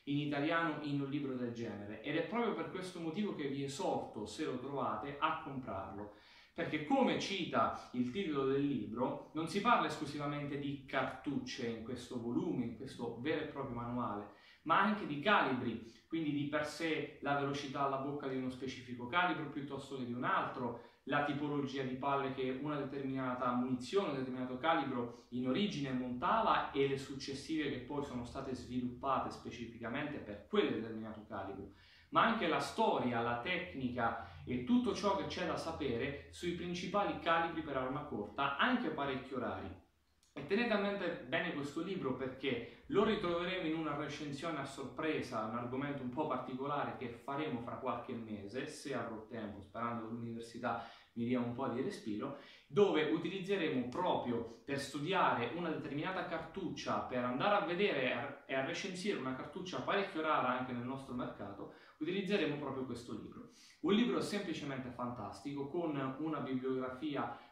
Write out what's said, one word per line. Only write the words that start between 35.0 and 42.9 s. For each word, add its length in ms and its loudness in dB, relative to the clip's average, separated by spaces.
che 100 -2
c'è 200 -2
da 100 0
sapere 720 -2
sui 220 -2
principali 680 0
calibri 420 2
per 160 -2
arma 220 -2
corta, 580 -2
anche 320 4
parecchio 480 -2
rari. 480 -6
E 80 -6
tenete 260 4
a 60 4
mente 480 0
bene 260 0
questo 300 -2
libro 320 0
perché 720 -2
lo 180 6